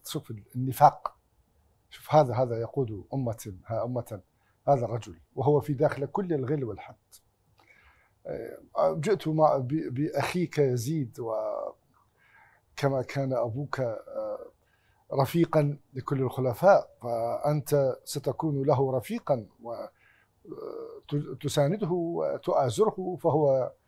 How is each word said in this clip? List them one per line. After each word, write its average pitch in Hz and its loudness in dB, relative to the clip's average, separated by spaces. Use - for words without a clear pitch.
تشوف - -8
النفاق، 131 4
شوف - -2
هذا، 139 6
هذا 117 0
يقود 107 -4
أمة، 117 -4
ها 110 -2
أمة، 117 -6
هذا 131 4
الرجل 107 -8
وهو 143 4
في 147 -4
داخله 139 0
كل 175 -4
الغل 139 -2
والحقد. - -12
آه، 160 -2
جئت 160 0
مع، 156 4
ب-، 139 -4
بأخيك 151 -2
يزيد، 131 0
وكما - -6
كان 135 -4
أبوك، 123 -4
آه، 107 -6
رفيقًا 147 2
لكل 131 -4
الخلفاء، 131 4
فأنت 127 0
ستكون 143 -2
له 135 4
رفيقًا 131 -4
و، 117 -12
آه، - -10
ت-، 147 -6
تسانده 151 0
وتؤازره، 165 0
فهو 139 2